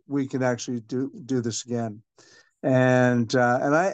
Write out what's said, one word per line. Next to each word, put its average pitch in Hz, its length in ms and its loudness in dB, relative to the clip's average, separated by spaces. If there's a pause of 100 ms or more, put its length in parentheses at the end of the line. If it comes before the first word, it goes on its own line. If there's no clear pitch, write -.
we 139 180 -2
can 135 160 -4
actually 123 380 -2
do, 127 320 -6 (140)
do 127 160 0
this 113 220 -4
again." 113 380 -6 (600)
And, 127 720 4
uh, 123 260 2
and 143 140 2
I, 185 180 0